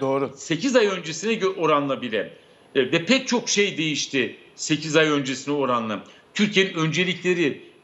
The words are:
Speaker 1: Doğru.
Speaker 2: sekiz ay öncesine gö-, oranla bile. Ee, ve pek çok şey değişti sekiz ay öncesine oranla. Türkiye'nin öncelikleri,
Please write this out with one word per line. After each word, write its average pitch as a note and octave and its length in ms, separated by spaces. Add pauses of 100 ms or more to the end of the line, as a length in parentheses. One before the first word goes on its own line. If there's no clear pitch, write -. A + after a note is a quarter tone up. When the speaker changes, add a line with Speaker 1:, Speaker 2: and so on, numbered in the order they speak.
Speaker 1:
Doğru. C3+ 340
Speaker 2:
sekiz G3 400
ay A3 120
öncesine F3+ 460
gö-, F#3+ 220
oranla C#3+ 460
bile. G#2+ 320 (420)
Ee, C3 160
ve E3 140
pek C4 220
çok A#3+ 220
şey G3 280
değişti C#3 600 (180)
sekiz D3+ 400
ay D#3 140
öncesine C#3 460
oranla. A#2 480 (300)
Türkiye'nin F#3+ 400
öncelikleri, E3+ 880 (220)